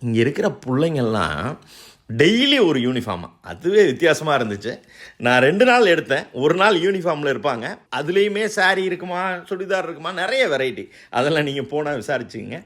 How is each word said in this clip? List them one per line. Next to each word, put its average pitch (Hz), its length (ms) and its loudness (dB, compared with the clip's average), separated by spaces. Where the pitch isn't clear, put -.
இங்க 117 180 -2
இருக்கிற 143 420 0
பிள்ளைங்கள்லாம் 117 840 -2
டெய்லி 220 560 4
ஒரு 139 140 2
யூனிஃபார்மா. 107 480 -4
அதுவே 165 420 2
வித்தியாசமா 151 520 0
இருந்துச்சு. 110 360 -4
நான் 123 220 4
ரெண்டு 170 240 6
நாள் 247 220 6
எடுத்தேன். 147 460 2
ஒரு 143 220 2
நாள் 196 220 4
யூனிஃபார்ம்ல 170 520 -2
இருப்பாங்க. 123 380 -2
அதுலேயுமே 196 540 0
சாரி 190 380 2
இருக்குமா, 180 360 -6
சுடிதார் 190 380 -4
இருக்குமா, 165 300 -8
நிறைய 208 360 0
வெரைட்டி. 131 360 -2
அதெல்லாம் 147 320 0
நீங்க 139 200 -4
போனா 151 280 -4
விசாரிச்சுக்கங்க. 117 760 -8